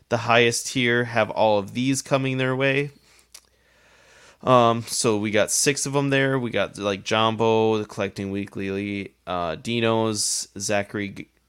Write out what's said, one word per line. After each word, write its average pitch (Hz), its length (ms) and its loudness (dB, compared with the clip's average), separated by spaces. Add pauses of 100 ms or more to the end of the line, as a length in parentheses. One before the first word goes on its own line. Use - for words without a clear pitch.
The 117 100 -2
highest 117 500 4
tier 120 360 0
have 113 260 0
all 107 280 2
of 101 160 -6
these 127 260 -2
coming 131 380 -2
their 131 180 -2
way. 139 340 -2 (1500)
Um, 117 440 4
so 110 320 0
we 104 120 -2
got 101 200 2
six - 340 0
of 139 100 -6
'em 143 140 0
there. 135 300 0
We 120 120 -4
got, 98 280 -4
like, 101 260 -2
Jumbo, 110 720 2
the 107 80 -4
Collecting 98 480 -6
Weekly, 98 800 -6 (140)
uh, 87 300 -4
Dino's, 113 920 0 (100)
Zachary 101 520 -4
G-, - 180 -16 (200)